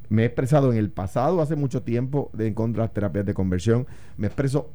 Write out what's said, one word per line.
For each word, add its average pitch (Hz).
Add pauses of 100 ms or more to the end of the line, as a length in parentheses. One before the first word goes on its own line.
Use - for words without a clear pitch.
Me 110
he 117
expresado 135
en 113
el 104
pasado, 131
hace 156
mucho 135
tiempo, 127
de, 107
en 107
contra 113
de 110
las -
terapias 101
de 98
conversión. 95 (280)
Me 101
expreso 139